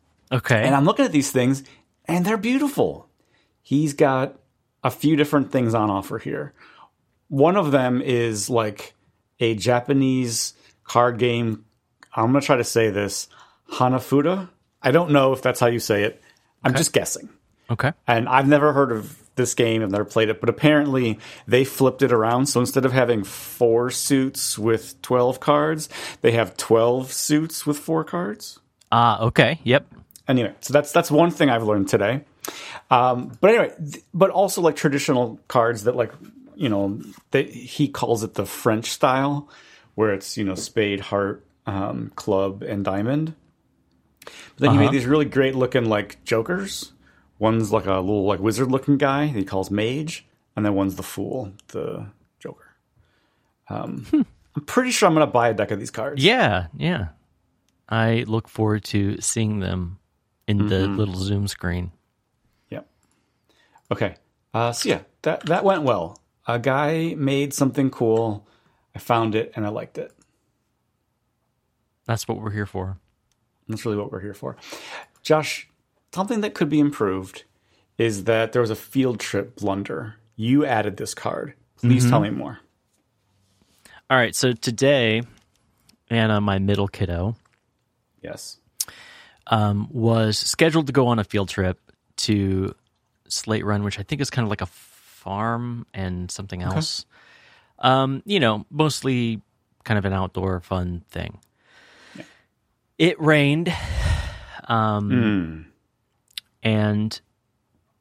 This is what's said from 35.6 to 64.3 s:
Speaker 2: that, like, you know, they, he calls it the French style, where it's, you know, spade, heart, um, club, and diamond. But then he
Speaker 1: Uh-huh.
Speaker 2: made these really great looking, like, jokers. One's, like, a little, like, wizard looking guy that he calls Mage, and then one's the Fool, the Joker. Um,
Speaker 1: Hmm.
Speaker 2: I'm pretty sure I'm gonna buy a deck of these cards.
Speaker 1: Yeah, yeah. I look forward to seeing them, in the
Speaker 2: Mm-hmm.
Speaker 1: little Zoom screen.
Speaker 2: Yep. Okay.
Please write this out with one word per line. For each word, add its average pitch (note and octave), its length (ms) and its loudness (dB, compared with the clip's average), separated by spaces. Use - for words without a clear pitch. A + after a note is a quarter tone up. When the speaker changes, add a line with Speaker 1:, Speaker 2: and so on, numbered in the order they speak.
Speaker 2:
that, B2 100 0
like, A#2+ 180 -2
you D#3 140 -2
know, G2+ 320 -2
they, C3+ 120 2
he - 460 -4
calls A2+ 340 -2
it A2+ 120 -6
the G2+ 100 -4
French A2+ 460 -2
style, C#3 580 0
where G#2+ 180 2
it's, - 240 -8
you G#2+ 80 -2
know, F#2+ 100 -4
spade, G2+ 460 -2
heart, G2+ 420 -2
um, G2 500 -6
club, G2 480 -2
and G2+ 220 -6
diamond. B2+ 480 -2
But - 100 -20
then C#3 140 2
he - 60 6
Speaker 1:
Uh-huh. C#3+ 80 6
Speaker 2:
made C3+ 80 2
these B2+ 120 0
really D3 200 2
great C3 300 2
looking, B2+ 300 0
like, G#2 380 -2
jokers. A#2 720 -4
One's, A2 340 0
like, G2 140 0
a G2 120 2
little, G2 240 0
like, F#2+ 160 0
wizard A2+ 320 0
looking C3+ 260 2
guy C#3+ 300 0
that C#3+ 120 -6
he G2 40 0
calls F#2+ 280 -4
Mage, B2+ 540 -4
and G#2 100 -2
then G#2 100 0
one's G2 200 0
the F#2+ 80 -10
Fool, A2 480 -8
the - 360 -10
Joker. - 360 -18
Um, - 420 -10
Speaker 1:
Hmm. D4+ 100 4
Speaker 2:
I'm C#3+ 100 -6
pretty B3+ 260 0
sure G#3+ 180 4
I'm D#3+ 60 4
gonna D3+ 120 4
buy A#2 220 2
a A2 40 2
deck G2+ 180 -2
of G2+ 80 -4
these A#2 120 -12
cards. C3+ 320 -4
Speaker 1:
Yeah, C#3+ 440 4
yeah. D3 300 -2
I A2+ 380 0
look A2 200 -2
forward G#2+ 380 -2
to G2+ 340 -2
seeing G#2+ 400 -2
them, F#2 380 -4
in G2+ 160 2
the G2 80 0
Speaker 2:
Mm-hmm. G2 100 -4
Speaker 1:
little G2+ 180 -2
Zoom G2+ 320 -2
screen. F2 440 -4
Speaker 2:
Yep. - 180 -14
Okay. F#2+ 240 -4